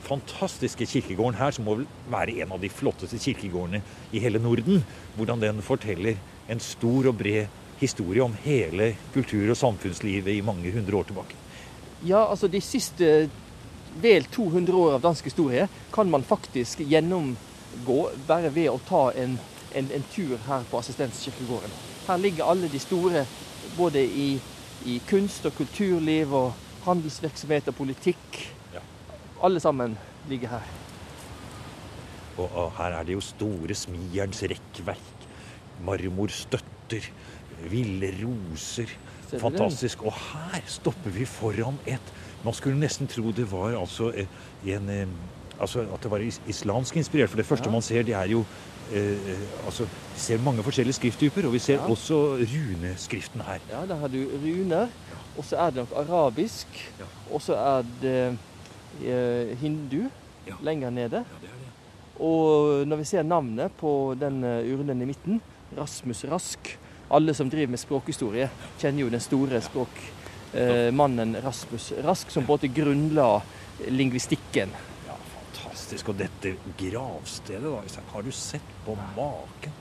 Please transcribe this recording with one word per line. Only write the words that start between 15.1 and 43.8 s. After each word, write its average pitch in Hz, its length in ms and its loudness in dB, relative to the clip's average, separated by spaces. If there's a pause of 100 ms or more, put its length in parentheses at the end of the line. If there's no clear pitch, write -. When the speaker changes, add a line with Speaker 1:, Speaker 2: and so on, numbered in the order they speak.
Speaker 2:
historie 135 380 4 (260)
kan 214 180 4
man 143 140 6
faktisk - 640 0
gjennomgå 139 1120 2 (260)
bare 160 300 4
ved 160 180 4
å 127 60 2 (100)
ta 156 240 6
en, 127 240 0 (380)
en, 135 180 0
en 139 220 -2
tur 139 240 0
her 123 320 -2
på 117 100 0
Assistenskirkegården. 120 920 -4 (300)
Her 185 180 2
ligger 165 240 2
alle 175 240 4
de 139 100 -2
store, 175 460 2 (480)
både 160 320 4
i, 135 240 2 (520)
i 123 220 -2
kunst 196 460 2
og - 80 -10
kulturliv 156 760 2
og 127 220 4 (300)
handelsvirksomhet 156 840 0
og 131 80 -2
politikk. - 640 -2 (320)
Speaker 1:
Ja. - 120 -12 (600)
Speaker 2:
Alle 180 160 6
sammen 127 380 2 (300)
ligger 123 280 -4
her. - 160 -10 (1600)
Speaker 1:
Og, 87 140 -2
og 85 260 -2
her 87 220 -2
er 82 80 -4
det 87 140 -2
jo 98 80 -4
store 98 500 -4
smijernsrekkverk, 92 1400 -6 (840)
marmorstøtter, - 1120 -4 (600)
ville 98 380 0 (100)
roser. 107 680 -6
Speaker 2:
Ser - 400 -16
du - 20 -10
den? 127 100 -4
Speaker 1:
Fantastisk. 127 640 0
Og - 80 0
her 170 540 -8
stopper - 480 -4
vi 120 100 -2
foran 113 600 -2
et, - 260 -6 (320)
man 117 100 0
skulle 139 240 0
nesten 139 320 0
tro 110 240 -2
det 117 160 0
var 95 240 0
altså, 117 400 -2